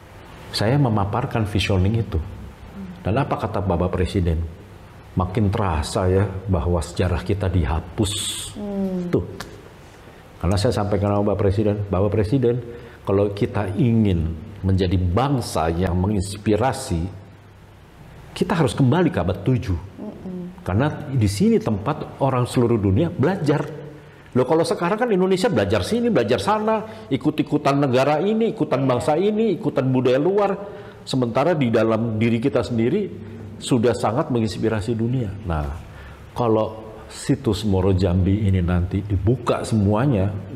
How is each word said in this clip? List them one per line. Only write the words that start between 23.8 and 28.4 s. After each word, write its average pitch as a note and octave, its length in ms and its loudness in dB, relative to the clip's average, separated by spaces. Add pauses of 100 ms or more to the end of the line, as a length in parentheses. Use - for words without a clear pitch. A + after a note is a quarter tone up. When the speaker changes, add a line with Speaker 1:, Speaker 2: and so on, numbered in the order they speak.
Speaker 1:
Loh, B2+ 160 2
kalau E3 160 4
sekarang F3+ 320 0
kan A#3 160 0
Indonesia F#3 400 2
belajar G#2 320 2
sini, A#3+ 240 0
belajar A#2+ 320 2
sana, G#3+ 720 -2
ikut-ikutan C#3+ 720 0
negara C#3 400 2
ini, A3 320 0